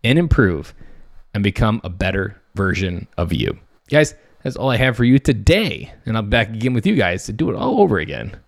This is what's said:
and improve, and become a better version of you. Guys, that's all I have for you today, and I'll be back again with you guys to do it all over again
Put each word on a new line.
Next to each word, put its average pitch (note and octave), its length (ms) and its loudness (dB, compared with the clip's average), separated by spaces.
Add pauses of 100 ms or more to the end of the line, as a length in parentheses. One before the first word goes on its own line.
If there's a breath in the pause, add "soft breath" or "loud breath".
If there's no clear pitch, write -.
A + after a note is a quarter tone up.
and B2+ 160 4
improve, G2 560 2 (600 soft breath)
and G2+ 100 0
become A2 400 0
a F#2 60 -8
better F#2+ 500 -4 (140)
version F#2 520 -2 (120)
of F2 140 -2
you. - 260 -2 (320)
Guys, D3+ 240 2 (280 soft breath)
that's C3 140 -8
all C3 140 -2
I A#2+ 60 0
have B2+ 200 0
for A#2+ 80 2
you C3 140 6
today, C3+ 760 0 (140)
and A2+ 100 -2
I'll A2 60 -2
be G2 60 -8
back A2 200 2
again A#2 240 -4
with A#2+ 140 0
you G3+ 100 2
guys F2+ 300 0
to - 60 -10
do C3+ 180 -2
it - 60 -6
all B3+ 240 -2
over C3+ 180 4
again A#1+ 500 -8